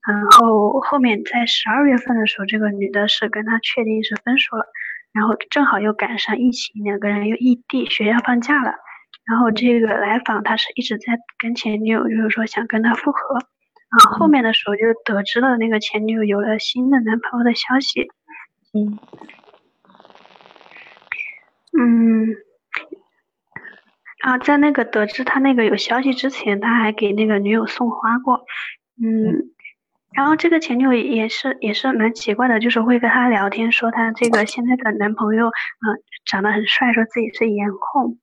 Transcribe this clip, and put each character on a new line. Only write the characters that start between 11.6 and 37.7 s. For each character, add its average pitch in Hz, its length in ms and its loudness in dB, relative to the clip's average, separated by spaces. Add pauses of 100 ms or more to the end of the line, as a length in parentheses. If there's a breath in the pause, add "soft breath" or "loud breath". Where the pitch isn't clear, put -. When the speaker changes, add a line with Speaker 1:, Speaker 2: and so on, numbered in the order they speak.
Speaker 1:
女 220 60 0
友， 226 180 0
就 220 60 -2
是 220 160 0
说 220 160 -2
想 220 180 -4
跟 220 160 -2
他 233 140 2
复 - 160 -2
合。 - 240 -4
然 - 640 -4
后 - 180 8
后 330 100 4
面 285 160 6
的 226 80 2
时 - 160 -2
候 202 80 0
就 208 60 -4 (240)
得 202 160 -2
知 220 180 -2
了 254 180 4
那 226 120 0
个 214 100 2
前 214 280 -4
女 220 60 0
友 220 100 0
有 202 180 0
了 214 160 0
新 254 320 -2
的 269 120 6
男 220 200 0
朋 - 180 -6
友 240 60 0
的 233 80 4
消 254 260 -2
息。 - 300 -4 (640 loud breath)
Speaker 2:
嗯。 208 260 -2 (2750 loud breath)
Speaker 1:
嗯。 226 580 6 (1900 loud breath)
啊， 254 160 0
在 294 180 2
那 294 140 4
个 262 120 0
得 220 220 0
知 233 180 -8
他 262 160 -2
那 269 140 4
个 233 120 4
有 202 120 2
消 240 240 -2
息 269 120 0
之 262 180 -4
前， 202 280 -4
他 226 160 0
还 220 160 2
给 214 220 -2
那 214 140 0
个 214 100 2
女 202 140 0
友 220 160 0
送 240 240 -4
花 226 260 -2
过。 254 260 -2 (580 loud breath)
嗯， 220 280 0
Speaker 2:
嗯。 - 220 -2 (640 loud breath)
Speaker 1:
然 277 140 0
后 311 80 4
这 339 140 0
个 330 100 2
前 262 180 -4
女 262 60 2
友 262 100 4
也 220 360 0
是， - 320 -6
也 208 120 -2
是 262 200 -2
蛮 226 200 0
奇 226 200 -4
怪 240 140 0
的， 226 120 2
就 233 100 0
是 233 120 0
会 240 180 4
跟 240 100 0
她 247 200 2
聊 202 200 0
天， 226 220 -2
说 233 200 0
她 233 200 -2
这 233 180 0
个 214 160 2
现 240 200 -6
在 254 100 2
的 247 180 -2
男 208 220 -2
朋 214 200 0
友， 233 120 2
呃， 226 40 -2 (760 loud breath)
长 196 180 -2
得 208 80 2
很 214 160 -2
帅， 247 260 2
说 226 120 2
自 240 140 -8
己 233 140 -2
是 226 160 0
颜 208 220 -2